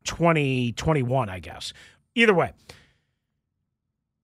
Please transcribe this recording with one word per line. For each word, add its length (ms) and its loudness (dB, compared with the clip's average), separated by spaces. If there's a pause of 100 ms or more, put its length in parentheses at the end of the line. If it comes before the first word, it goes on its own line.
twenty 680 0
twenty-one, 580 -2
I 100 -10
guess. 320 -14 (440)
Either 180 6
way, 200 0 (1700)